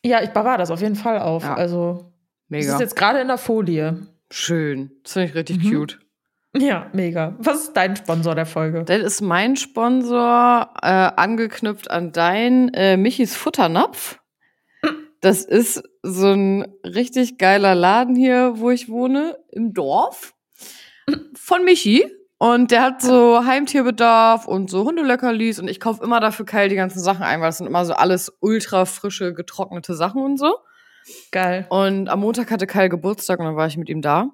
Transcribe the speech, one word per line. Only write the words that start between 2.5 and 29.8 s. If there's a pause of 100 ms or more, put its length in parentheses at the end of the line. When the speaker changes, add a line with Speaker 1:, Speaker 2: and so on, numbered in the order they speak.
Speaker 2:
Mega.
Speaker 1:
ist
jetzt
gerade
in
der
Folie. (240)
Speaker 2:
Schön. (120)
Das
finde
ich
richtig
Speaker 1:
Mhm.
Speaker 2:
cute. (600)
Speaker 1:
Ja,
mega.
Was
ist
dein
Sponsor
der
Folge?
Speaker 2:
Das
ist
mein
Sponsor,
äh,
angeknüpft
an
dein,
äh,
Michis
Futternapf. (1040)
Das
ist (200)
so
ein (180)
richtig
geiler
Laden
hier,
wo
ich
wohne, (120)
im
Dorf. (1000)
Von
Michi. (320)
Und
der
hat
so
Heimtierbedarf
und
so
Hundeleckerlis.
Und
ich
kauf
immer
dafür
Kyle
die
ganzen
Sachen
ein,
weil
das
sind
immer
so
alles
ultra
frische,
getrocknete